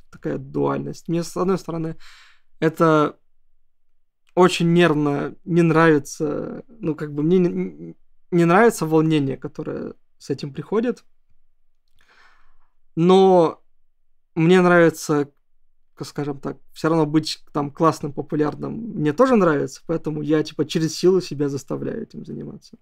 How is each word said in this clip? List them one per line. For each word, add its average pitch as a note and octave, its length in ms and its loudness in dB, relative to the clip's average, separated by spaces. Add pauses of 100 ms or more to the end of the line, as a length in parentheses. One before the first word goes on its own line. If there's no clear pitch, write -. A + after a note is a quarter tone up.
(120)
такая D3 260 -8
дуальность. C#3 720 -6
Мне, E3+ 160 -4
с - 120 -14
одной F3+ 220 -2
стороны, D#3+ 380 -8 (640)
это D#3 580 2 (1160)
очень F3 380 2
нервно, D3+ 600 0 (100)
не E3+ 160 2
нравится, D#3 1040 0
ну, - 280 -8
как D3+ 180 -10
бы, D3 100 -4
мне E3+ 140 2
не, F3 580 -4 (360)
не E3+ 140 4
нравится G3 400 4
волнение, D#3 520 0
которое - 560 -12 (240)
с - 120 -14
этим C#3 240 -8
приходит. A3 500 -4 (1900)
Но F3+ 680 4 (720)
мне F3 260 4
нравится, D#3+ 680 2 (680)
к-, C#3+ 100 -14
скажем C#3 340 -10
так, C#3 180 -12 (160)
всё - 160 -4
равно D#3+ 160 2
быть D3+ 460 -2
там C#3+ 180 -6
классным, D#3+ 440 -2
популярным, C#3+ 600 -6
мне D#3 400 -4
тоже C4 220 4
нравится, D3+ 500 0
поэтому D#3+ 360 -6
я, D3+ 220 0
типа, D3+ 220 -6
через D#3+ 300 -4
силу F3+ 260 2
себя D3 280 -6
заставляю C#3 540 -8
этим - 220 -16
заниматься. D3 560 -16